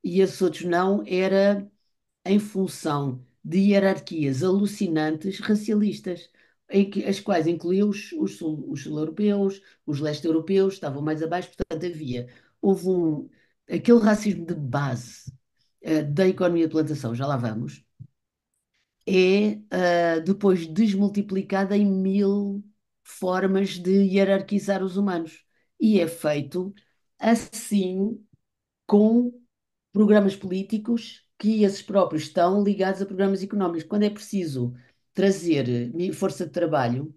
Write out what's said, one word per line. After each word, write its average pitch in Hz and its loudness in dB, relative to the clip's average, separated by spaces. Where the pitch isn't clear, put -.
E 180 2
esses 185 0
outros 170 0
não 185 2
era 196 2
em 196 4
função 147 -4
de 170 -2
hierarquias 190 2
alucinantes 185 -2
racialistas, 208 -2
em 196 2
que, 196 -4
as 196 -2
quais 165 0
incluíam 180 0
os, - -8
os - -4
sul, 156 -6
os 139 -8
sul-europeus, 196 -2
os 143 -4
leste-europeus, 160 0
estavam 143 -8
mais 151 -4
abaixo, 175 -6
portanto - -8
havia, 139 -8
houve 185 2
um, 165 0
aquele 233 6
racismo 208 0
de 170 -6
base, 135 -6
eh, 156 0
da 147 2
economia 175 2
de 151 -6
plantação, 143 -2
já 131 -4
lá 143 -2
vamos, 120 -6
é, 196 2
eh, 175 2
depois 185 0
desmultiplicada 196 0
em 208 4
mil 196 0
formas 190 -2
de 190 4
hierarquizar 196 0
os 185 -4
humanos. 175 -4
E 214 4
é 170 0
feito 165 -4
assim 202 0
com 226 4
programas 202 4
políticos 208 -6
que 214 2
esses 196 2
próprios 175 0
estão 190 2
ligados 190 0
a 196 -4
programas 196 0
económicos. 175 -2
Quando 208 0
é 208 2
preciso 143 -4
trazer 147 0
mi-, 180 -4
força 190 -4
de - -12
trabalho, 151 -2